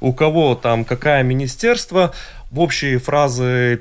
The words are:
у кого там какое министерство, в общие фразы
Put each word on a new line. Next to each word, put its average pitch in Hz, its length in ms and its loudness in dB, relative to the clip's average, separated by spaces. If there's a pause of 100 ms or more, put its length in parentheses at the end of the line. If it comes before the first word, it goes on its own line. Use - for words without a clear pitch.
у 127 120 0
кого 156 420 2
там 117 300 0
какое 135 400 0
министерство, 175 880 0 (380)
в 135 100 -4
общие 143 380 0
фразы 127 840 0